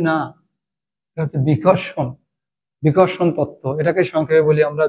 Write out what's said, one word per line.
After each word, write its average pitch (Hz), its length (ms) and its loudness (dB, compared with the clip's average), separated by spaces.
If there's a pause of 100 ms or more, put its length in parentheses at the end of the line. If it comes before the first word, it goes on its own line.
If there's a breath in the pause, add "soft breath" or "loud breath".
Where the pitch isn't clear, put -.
না, 160 80 0 (920)
এটা 160 120 -8
হচ্ছে 147 160 -4 (100)
বিকর্ষণ, 156 580 0 (760)
বিকর্ষণ 170 440 2 (100)
তত্ত্ব। - 260 -6 (160)
এটাকে 170 220 0 (120)
সংক্ষেপে 160 360 2
বলি 151 140 4
আমরা 147 260 -2